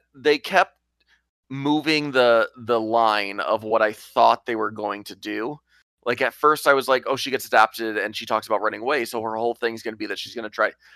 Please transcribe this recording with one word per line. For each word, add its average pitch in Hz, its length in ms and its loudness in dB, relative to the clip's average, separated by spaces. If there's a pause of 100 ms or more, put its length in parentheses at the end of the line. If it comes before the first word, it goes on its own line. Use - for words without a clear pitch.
(140)
they 147 240 2
kept - 380 0 (720)
moving 147 640 -2
the, 120 440 4
the 120 240 -2
line 107 600 0
of 104 240 -2
what 110 180 2
I 107 100 2
thought 117 540 2
they 123 80 -2
were 107 160 -2
going 104 340 -6
to 95 120 -16
do. 107 420 -8 (460)
Like, 120 160 -2
at 123 140 0
first 151 320 0
I 147 60 8
was 135 160 2
like, 131 180 2
"Oh, 127 80 0
she 131 160 -6
gets 123 160 -4
adopted 110 500 2
and 107 200 -4
she 113 100 -12
talks 110 220 -2
about 107 120 0
running 104 200 -4
away, 131 240 -2
so 113 180 -8
her 110 140 -6
whole 117 180 -2
thing's 113 300 -6
gonna 110 120 -8
be 107 100 -8
that 101 120 -8
she's - 160 -12
gonna 110 160 -10
try, 107 220 -2 (240)